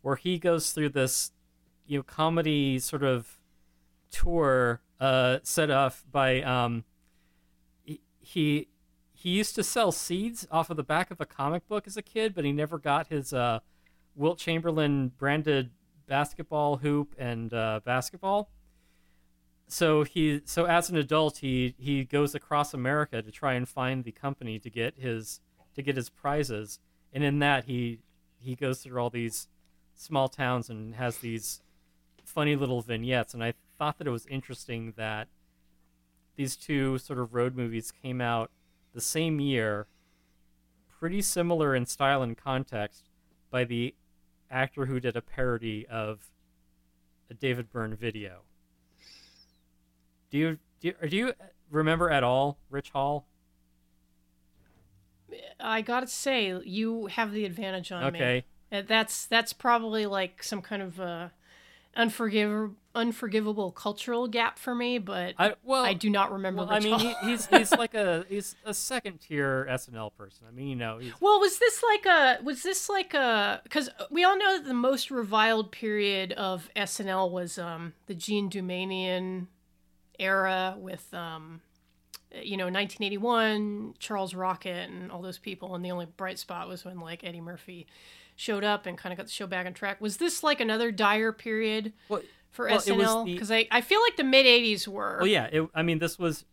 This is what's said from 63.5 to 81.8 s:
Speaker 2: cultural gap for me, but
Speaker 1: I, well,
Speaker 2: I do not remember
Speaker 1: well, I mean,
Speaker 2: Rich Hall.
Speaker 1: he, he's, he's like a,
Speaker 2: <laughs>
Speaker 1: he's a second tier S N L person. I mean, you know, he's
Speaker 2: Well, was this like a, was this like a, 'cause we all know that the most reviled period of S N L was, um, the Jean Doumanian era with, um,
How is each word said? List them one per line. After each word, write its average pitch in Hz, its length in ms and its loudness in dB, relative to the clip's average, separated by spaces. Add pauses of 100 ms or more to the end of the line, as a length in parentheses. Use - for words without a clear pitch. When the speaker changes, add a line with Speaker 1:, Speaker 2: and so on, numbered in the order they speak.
Speaker 2:
cultural 233 560 -4
gap 226 320 0
for 247 160 -4
me, 240 240 -2
but 185 400 -6
Speaker 1:
I, 208 240 4
well, 254 220 2
Speaker 2:
I 196 100 2
do 208 160 0
not 202 220 4
remember 190 300 -2
Speaker 1:
well, 180 100 -2
I 214 80 4
mean, 214 140 2
Speaker 2:
Rich 220 80 2
Hall. 233 200 0
Speaker 1:
he, 214 80 0
he's, 233 160 -2
he's - 260 8
like 240 220 2
a, 185 320 2
Speaker 2:
<laughs> - 20 -20
Speaker 1:
he's 196 360 -6
a 214 100 -4
second 208 440 -6
tier 139 500 -2
S 127 200 -4
N 123 80 -18
L 107 140 -8
person. 104 380 -20
I - 40 -20
mean, 131 160 -10
you 131 80 -4
know, 113 220 -4
he's 120 220 -10
Speaker 2:
Well, 403 180 6
was 381 200 4
this 453 260 2
like 415 220 4
a, 294 360 6
was 262 220 -4
this 370 240 -4
like 381 260 -2
a, 220 560 2
'cause 294 180 0 (220)
we 339 140 2
all 392 120 6
know 381 220 4
that 294 80 -8
the 262 80 -2
most 254 360 0
reviled 220 600 2
period 202 640 -2
of 185 420 -4
S 202 260 -2
N 196 80 -4
L 190 220 2
was, 175 280 -6
um, 170 340 -8 (140)
the 202 80 -8
Jean 202 360 -2
Doumanian 185 960 -4 (720)
era 190 600 2
with, 185 360 -12
um, 165 460 -12 (840)